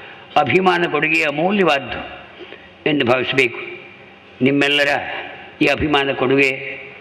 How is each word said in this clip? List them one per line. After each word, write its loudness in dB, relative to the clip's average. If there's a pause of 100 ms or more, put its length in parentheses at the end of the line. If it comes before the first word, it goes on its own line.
(360)
ಅಭಿಮಾನ 4
ಕೊಡುಗೆ 0
ಅಮೂಲ್ಯವಾದ್ದು 0 (720)
ಎಂದು 2
ಭಾವಿಸಬೇಕು. 0 (640)
ನಿಮ್ಮೆಲ್ಲರ 2 (760)
ಈ 6
ಅಭಿಮಾನ 2
ಕೊಡುಗೆ 0 (220)